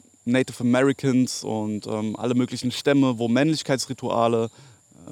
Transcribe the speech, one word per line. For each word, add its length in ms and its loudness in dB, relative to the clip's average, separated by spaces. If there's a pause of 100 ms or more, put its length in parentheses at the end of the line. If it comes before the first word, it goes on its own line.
(260)
Native 360 0
Americans 840 2
und, 440 -6
ähm, 280 -4
alle 200 -2
möglichen 360 -2
Stämme, 460 2
wo 100 -2
Männlichkeitsrituale, 1200 0
äh, 680 -16